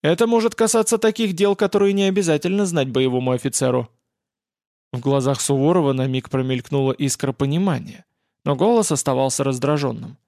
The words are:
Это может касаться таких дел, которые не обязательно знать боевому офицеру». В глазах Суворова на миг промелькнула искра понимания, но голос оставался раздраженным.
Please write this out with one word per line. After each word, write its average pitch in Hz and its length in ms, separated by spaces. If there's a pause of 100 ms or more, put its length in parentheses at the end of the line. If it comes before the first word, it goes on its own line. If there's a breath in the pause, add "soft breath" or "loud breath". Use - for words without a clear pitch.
Это 175 240
может 233 300
касаться 226 420
таких 220 360
дел, 196 200
которые 202 380
не 196 120
обязательно 190 640
знать 151 240
боевому 127 400
офицеру». 127 580 (1040)
В 127 60
глазах 135 420
Суворова 143 520
на 131 160
миг 127 220
промелькнула 131 640
искра 135 400
понимания, 151 720 (400)
но 143 120
голос 220 340
оставался 135 540
раздраженным. 135 840